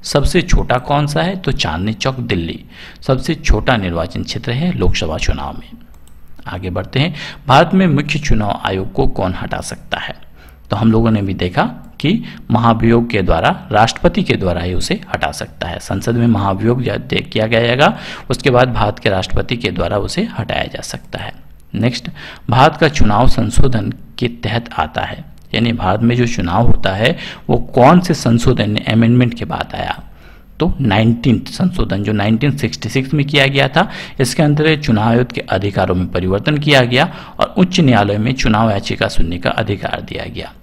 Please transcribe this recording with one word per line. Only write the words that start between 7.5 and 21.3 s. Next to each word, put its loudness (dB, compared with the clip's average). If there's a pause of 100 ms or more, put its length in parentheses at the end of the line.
में 4
मुख्य 0
चुनाव 0
आयोग -4
को 2
कौन 0
हटा -6
सकता -10
है? -10 (540)
तो -2
हम 4
लोगों 4
ने 0
भी -4
देखा -2 (360)
कि 0 (280)
महाभियोग 2
के -2
द्वारा 0
राष्ट्रपति 2
के 0
द्वारा -2
ही -4
उसे -2 (120)
हटा -2
सकता -10
है, -8
संसद -4
में 2
महाभियोग 0
जा-, -2
दे-, -4
किया -2
जाएगा, 2 (320)
उसके 0
बाद 4
भारत 0
के 0
राष्ट्रपति -2
के -4
द्वारा -2
उसे -4 (100)
हटाया -4
जा -10
सकता -10
है। -12 (320)